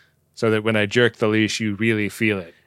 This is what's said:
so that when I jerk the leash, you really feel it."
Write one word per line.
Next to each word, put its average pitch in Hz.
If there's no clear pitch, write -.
so 113
that 107
when 113
I 104
jerk 120
the 113
leash, 107
you 107
really 107
feel 104
it." 82